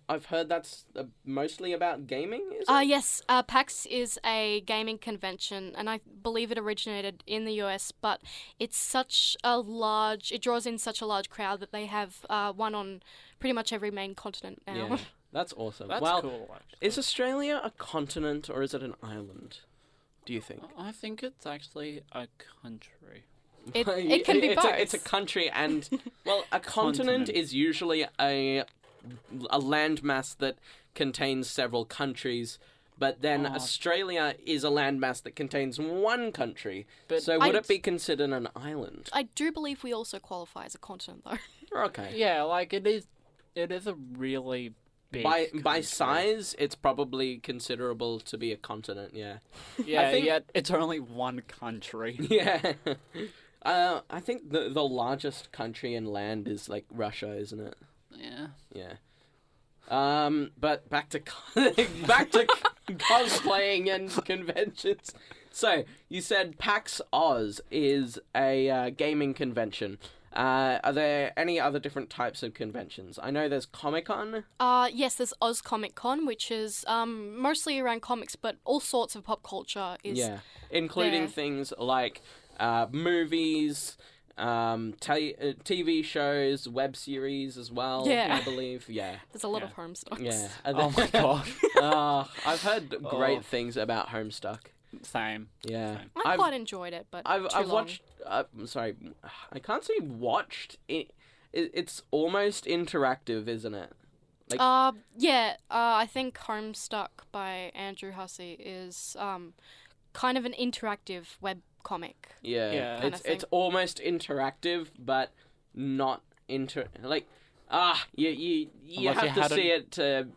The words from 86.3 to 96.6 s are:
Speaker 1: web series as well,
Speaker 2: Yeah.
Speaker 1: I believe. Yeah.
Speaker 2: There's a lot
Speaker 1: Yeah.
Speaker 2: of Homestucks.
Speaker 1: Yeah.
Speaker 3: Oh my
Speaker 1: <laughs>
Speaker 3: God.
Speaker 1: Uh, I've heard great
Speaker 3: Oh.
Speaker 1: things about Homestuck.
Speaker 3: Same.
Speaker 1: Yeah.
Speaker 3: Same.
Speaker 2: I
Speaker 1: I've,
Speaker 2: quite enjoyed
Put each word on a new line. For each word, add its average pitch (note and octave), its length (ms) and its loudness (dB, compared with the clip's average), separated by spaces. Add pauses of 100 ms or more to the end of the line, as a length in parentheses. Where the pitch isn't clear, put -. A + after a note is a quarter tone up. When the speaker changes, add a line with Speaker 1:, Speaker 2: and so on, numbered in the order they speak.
Speaker 1:
web C3 260 0
series C3+ 640 -4
as A#2 160 -12
well, C3 340 0
Speaker 2:
Yeah. A#3+ 340 4
Speaker 1:
I - 40 -6
believe. B2+ 440 -6
Yeah. G2 280 -6 (160)
Speaker 2:
There's G#3+ 120 -12
a G#3+ 40 -2
lot G#3+ 140 -2
Speaker 1:
Yeah. G2 60 -8
Speaker 2:
of - 80 -16
Homestucks. E3+ 440 -12
Speaker 1:
Yeah. A2+ 280 -2 (160)
Speaker 3:
Oh D3 320 2
my A#3+ 100 6
Speaker 1:
<laughs> - 60 -4
Speaker 3:
God. G3 340 4 (300)
Speaker 1:
Uh, D3 480 4 (220)
I've D#3+ 160 2
heard G3 280 0 (120)
great C3+ 360 2
Speaker 3:
Oh. A2+ 40 -6
Speaker 1:
things A#2+ 340 -2
about A2+ 320 0
Homestuck. A2 500 -6 (440)
Speaker 3:
Same. A2 460 -4 (160)
Speaker 1:
Yeah. A2 340 -4
Speaker 3:
Same. G#2 120 -16 (140)
Speaker 2:
I - 60 4
Speaker 1:
I've, - 80 4
Speaker 2:
quite E4 160 4
enjoyed G3 400 -8